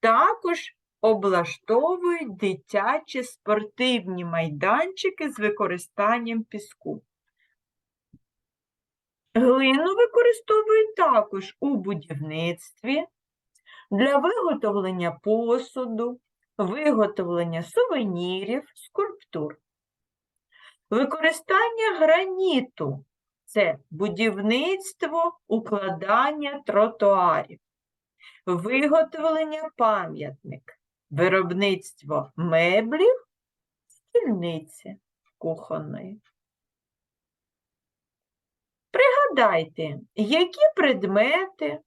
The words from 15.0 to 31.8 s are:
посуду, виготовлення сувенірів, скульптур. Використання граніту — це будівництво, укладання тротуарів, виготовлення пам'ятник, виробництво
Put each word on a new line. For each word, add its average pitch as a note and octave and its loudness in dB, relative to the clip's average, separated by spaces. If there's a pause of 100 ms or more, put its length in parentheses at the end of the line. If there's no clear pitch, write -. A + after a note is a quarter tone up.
посуду, A#3 -2 (380)
виготовлення F#3+ -2
сувенірів, G3+ -2 (120)
скульптур. - -8 (1300)
Використання E4+ 0
граніту — D#4+ 0 (400)
це F#3+ 0 (120)
будівництво, A#3+ -2 (100)
укладання A3+ -2
тротуарів, G3 2 (840)
виготовлення D#4 0
пам'ятник, D#3+ -4 (320)
виробництво F3+ 0